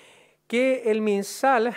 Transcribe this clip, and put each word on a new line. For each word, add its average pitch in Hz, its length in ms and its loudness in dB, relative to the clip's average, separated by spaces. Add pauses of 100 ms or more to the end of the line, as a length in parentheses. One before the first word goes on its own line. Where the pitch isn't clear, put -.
(460)
que 247 460 0
el 220 100 0
minsal 220 760 0